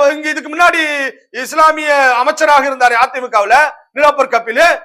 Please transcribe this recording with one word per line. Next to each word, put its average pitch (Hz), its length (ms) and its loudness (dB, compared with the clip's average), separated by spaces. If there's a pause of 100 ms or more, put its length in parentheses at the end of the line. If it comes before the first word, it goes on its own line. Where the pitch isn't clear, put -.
(120)
இங்க 302 160 -6
இதுக்கு 302 220 -8
முன்னாடி 339 300 0 (580)
இஸ்லாமிய 311 540 0 (220)
அமைச்சராக 285 540 0
இருந்தாரு 247 280 0
அதிமுகவுல 247 600 0 (360)
நிலோபர் 285 420 0
கபில் 233 320 0 (180)